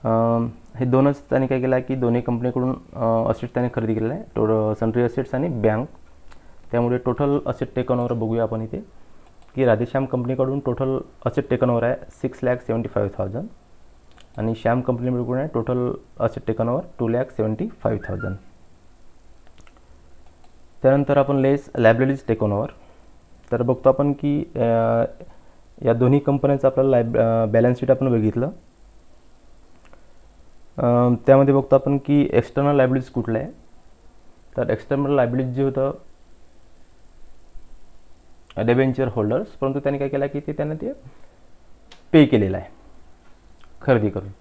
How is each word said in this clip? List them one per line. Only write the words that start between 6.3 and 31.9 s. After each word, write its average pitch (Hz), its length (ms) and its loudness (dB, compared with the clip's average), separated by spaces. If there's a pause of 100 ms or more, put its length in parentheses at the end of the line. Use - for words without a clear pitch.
त्यामुळे 120 260 0
total 143 480 0
asset - 300 -6
taken 127 200 -2
over 120 180 -2
बघूया 113 300 -2
आपण 110 180 -4
इथे 110 180 -8 (760)
की 131 100 2
राधेश्याम 120 400 2
कंपनीकडून 131 540 -2
total 131 380 -2 (280)
asset - 240 -2
taken 123 200 2
over 117 140 2
आहे 120 120 0 (160)
सिक्स - 320 -8
लॅक 127 180 0
सेव्हन्टी 113 280 -4
फाईव्ह 104 280 -2
थाउजंड 113 300 -6 (880)
आणि 113 180 -2
श्याम 120 260 0
कंपनीकडून 123 560 -2
आहे 147 160 -2
total 123 380 -2 (280)
asset - 280 -2
taken 113 220 -2
over 147 140 -2 (160)
two 117 80 0
lakh 120 240 -2
सेव्हन्टी 110 360 -2
फाईव्ह 113 400 -4
थाउजंड. 98 280 -6 (2500)
त्यानंतर 139 360 4
आपण 139 180 2
लेस 139 420 2
liabilities 123 500 4
taken 107 240 0
over. 107 180 -2 (840)
तर 120 100 -2
बघतो 127 280 2
आपण 143 240 2
की, 143 420 -2
अ, - 40 -4 (1200)
या 117 120 2
दोन्ही 127 260 4
कंपन्यांचं 139 480 0
आपल्याला 131 240 2
लायब-, 117 280 2
अ, 113 260 2
balance 117 340 2
sheet 131 120 0
आपण 131 200 2
बघितलं. 117 380 0 (2250)
अ, 120 320 2 (160)
त्यामध्ये 135 280 8
बघतो 135 220 4
आपण 139 220 2